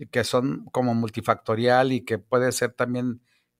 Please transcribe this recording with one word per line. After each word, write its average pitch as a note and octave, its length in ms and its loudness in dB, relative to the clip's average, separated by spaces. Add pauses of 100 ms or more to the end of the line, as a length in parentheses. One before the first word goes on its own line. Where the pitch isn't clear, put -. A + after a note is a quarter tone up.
(120)
que B2 120 0
son C3 420 -2
como B2+ 280 0
multifactorial A#2 1000 2
y B2 140 -2
que A2 140 -4
puede B2 320 0
ser A#2+ 220 -2
también B2 480 -4 (380)